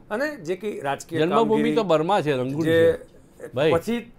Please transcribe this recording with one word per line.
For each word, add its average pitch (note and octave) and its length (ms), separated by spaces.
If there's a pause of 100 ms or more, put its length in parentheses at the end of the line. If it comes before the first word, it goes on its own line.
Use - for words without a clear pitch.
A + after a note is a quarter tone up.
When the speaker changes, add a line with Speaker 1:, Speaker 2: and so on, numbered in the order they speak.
Speaker 1:
અને C#4+ 280
જે F3+ 200
કંઈ G#3 240
રાજકીય C#3 400
Speaker 2:
જન્મભૂમિ G#3 280
Speaker 1:
કામગીરી A3 260
Speaker 2:
તો A3+ 80
બર્મા F3 380
છે, D3+ 120
રંગૂન C3+ 300
Speaker 1:
જે E3 360 (440)
Speaker 2:
છે. - 100
ભાઈ. D#3 200
Speaker 1:
પછી A3 460